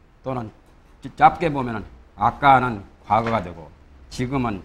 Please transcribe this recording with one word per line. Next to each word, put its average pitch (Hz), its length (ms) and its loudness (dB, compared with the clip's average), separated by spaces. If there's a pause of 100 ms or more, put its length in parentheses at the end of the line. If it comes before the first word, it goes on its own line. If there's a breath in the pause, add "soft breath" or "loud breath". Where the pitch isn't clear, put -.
(240)
또는 123 280 -8 (640)
짧게 156 360 4
보면은 123 320 -4 (320)
아까는 120 680 2 (220)
과거가 113 380 0
되고, 82 260 -14 (400)
지금은 123 560 -4